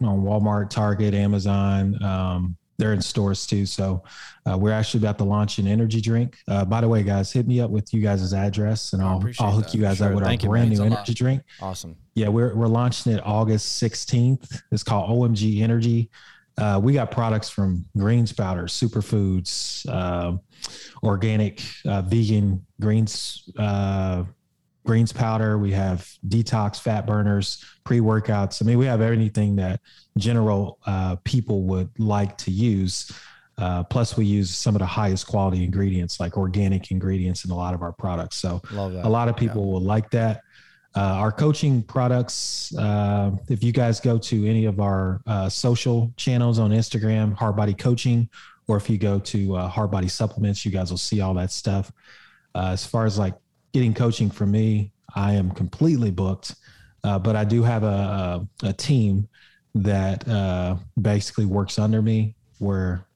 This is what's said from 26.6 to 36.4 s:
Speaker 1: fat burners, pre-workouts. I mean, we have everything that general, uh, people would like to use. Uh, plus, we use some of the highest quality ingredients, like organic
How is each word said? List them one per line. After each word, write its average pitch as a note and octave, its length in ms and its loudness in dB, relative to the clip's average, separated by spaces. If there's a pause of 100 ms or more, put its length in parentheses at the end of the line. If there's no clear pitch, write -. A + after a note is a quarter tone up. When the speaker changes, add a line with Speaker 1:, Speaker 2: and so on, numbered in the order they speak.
Speaker 1:
fat G#2+ 280 -2
burners, G2+ 560 0 (220)
pre-workouts. A2 760 2
I G#2+ 40 2
mean, A#2+ 120 4
we B2+ 80 4
have A#2+ 160 2
everything A2 540 2
that F#2 240 -2 (380)
general, G#2+ 680 2
uh, F#2 380 0
people G#2+ 400 0
would F#2 340 0
like G#2 420 0
to - 120 -4
use. F#2+ 600 0 (460)
Uh, F2+ 260 -2
plus, A#2 320 -2
we A2+ 100 2
use G2+ 280 2
some G#2+ 220 0
of G#2 40 2
the F#2+ 60 0
highest F#2+ 400 -2
quality F#2+ 380 0
ingredients, F#2 560 -2
like F2+ 180 -4
organic F#2+ 540 0